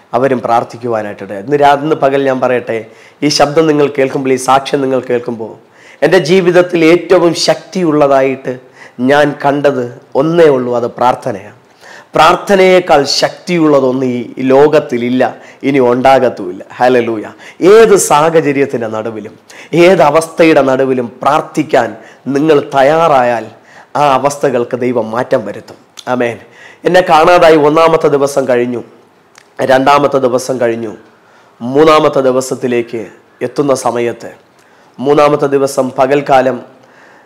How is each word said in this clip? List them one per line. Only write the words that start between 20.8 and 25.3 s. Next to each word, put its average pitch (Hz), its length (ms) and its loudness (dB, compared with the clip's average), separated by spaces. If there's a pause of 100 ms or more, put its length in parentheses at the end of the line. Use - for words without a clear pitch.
പ്രാർത്ഥിക്കാൻ 135 640 -2 (460)
നിങ്ങൾ 151 220 2 (180)
തയ്യാറായാൽ 135 720 2 (560)
ആ - 20 0 (140)
അവസ്ഥകൾക്ക് 127 680 -4
ദൈവം 120 300 -2
മാറ്റം 127 320 -2